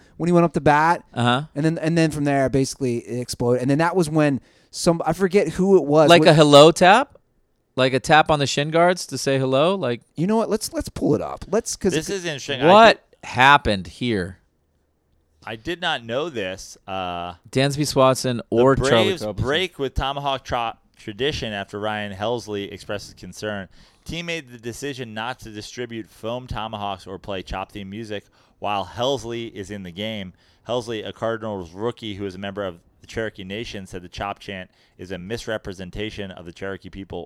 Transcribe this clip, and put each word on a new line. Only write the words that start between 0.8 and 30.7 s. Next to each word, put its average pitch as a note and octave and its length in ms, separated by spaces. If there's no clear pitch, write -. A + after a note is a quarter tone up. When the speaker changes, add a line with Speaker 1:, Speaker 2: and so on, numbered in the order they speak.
Speaker 2:
Uh-huh. A#2+ 300
Speaker 1:
And C#3+ 80
then, D#3+ 140
and D#3+ 200
then D#3+ 140
from D3 120
there, C#3 240
basically, C3 500
it A2+ 220
exploded. B2 420
And C3 80
then C#3 80
that E3+ 180
was F3 120
when D3+ 320
some, E3+ 340
I D#3+ 80
forget F3+ 360
who F#3+ 280
it D#3 80
was. D3 240
Speaker 2:
Like E3+ 120
Speaker 1:
When D#3+ 80
Speaker 2:
a D#3+ 60
hello D3+ 360
tap? G3 460
Like B2+ 200
a C3 60
tap D#3 280
on D3+ 120
the C#3 80
shin D3 240
guards F3 340
to C3+ 120
say C3+ 200
hello? C3+ 380
Like A#2+ 240
Speaker 1:
You D#3 100
know A3 100
what? A3+ 140
Let's, - 220
let's - 160
pull - 260
it F#2+ 80
up. C#2 260
Let's, G3+ 280
'cause - 160
Speaker 3:
This D3+ 180
Speaker 1:
it G3+ 40
Speaker 3:
is F#3 100
interesting. C#3+ 380
I D3 100
Speaker 2:
What G#3+ 320
Speaker 3:
did - 60
Speaker 2:
happened A#2+ 580
here? F#2+ 520
Speaker 3:
I A2 80
did D#3 260
not D#3 240
know B2+ 240
this. F#2+ 480
Uh, F2 460
Speaker 2:
Dansby C#3 360
Swanson C3 520
Speaker 3:
the - 120
Speaker 2:
or B2+ 240
Charlie B2 300
Speaker 3:
Braves - 180
Speaker 2:
Culberson. G#2+ 140
Speaker 3:
break D3 420
with C3+ 160
tomahawk C#3+ 500
tra-, A#2 320
tradition A#2 560
after G2+ 260
Ryan G#2 340
Helsley G#2 600
expresses G2 420
concern. G2 540
Team E3+ 220
made E3 240
the A#2+ 80
decision A#2+ 560
not A#2 260
to A2+ 100
distribute A2 580
foam B2 400
tomahawks G#2 580
or F#2 120
play F#2+ 260
Chop G2 260
theme G2+ 200
music G#2 340
while G2+ 280
Helsley A#2 680
is G2 180
in G2+ 140
the F2 80
game. G2+ 400
Helsley, A2 400